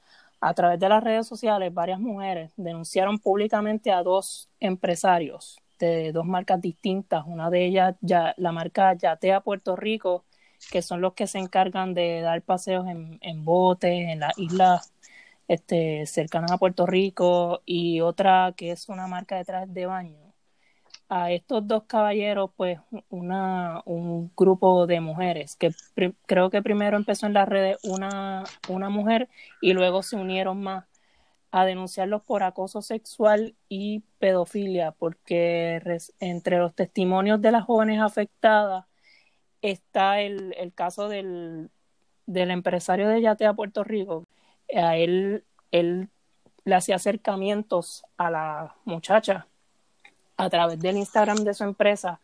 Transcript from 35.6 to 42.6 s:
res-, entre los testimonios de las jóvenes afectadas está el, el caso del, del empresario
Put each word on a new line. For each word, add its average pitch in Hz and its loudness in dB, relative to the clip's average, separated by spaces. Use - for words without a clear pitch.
res-, 170 -6
entre 180 -2
los 175 0
testimonios 190 0
de 220 4
las 233 2
jóvenes 220 2
afectadas 208 2
está 196 0
el, 196 -6
el 175 -10
caso 185 -4
del, 175 -8
del 180 0
empresario 180 0